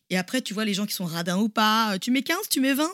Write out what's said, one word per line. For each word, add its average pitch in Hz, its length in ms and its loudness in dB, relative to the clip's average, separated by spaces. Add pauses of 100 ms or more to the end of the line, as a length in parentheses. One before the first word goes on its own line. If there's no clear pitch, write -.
Et 175 80 -2
après, 185 240 -2
tu 233 140 -8
vois 220 100 -2
les 208 80 0
gens 202 140 -2
qui - 80 -6
sont 190 100 -6
radins 170 340 -2
ou 220 100 2
pas. 214 460 2
Euh, 190 40 -2
tu 240 140 -4
mets 262 100 2
quinze, 370 260 -2
tu 285 120 -2
mets 269 140 2
vingt, 311 180 0